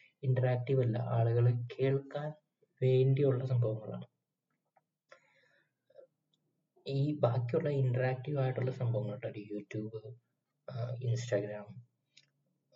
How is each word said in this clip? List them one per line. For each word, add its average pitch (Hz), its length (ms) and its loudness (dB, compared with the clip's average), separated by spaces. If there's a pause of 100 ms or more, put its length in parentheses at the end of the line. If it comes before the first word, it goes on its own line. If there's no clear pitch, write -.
(240)
ഇന്ററാക്റ്റീവ് 127 580 2
അല്ല, 113 160 0
ആളുകൾ 120 540 4
കേൾക്കാൻ 135 840 -2 (480)
വേണ്ടിയുള്ള 131 640 4
സംഭവങ്ങളാണ്. 113 600 -2 (2750)
ഈ 139 320 0
ബാക്കിയുള്ള 147 500 2
ഇന്ററാക്റ്റീവ് 131 720 0
ആയിട്ടുള്ള 127 320 0
സംഭവങ്ങളുണ്ട്, 107 560 -2
YouTube, 107 880 -10 (580)
ആ, 120 240 -6
Instagram, 104 840 -4 (960)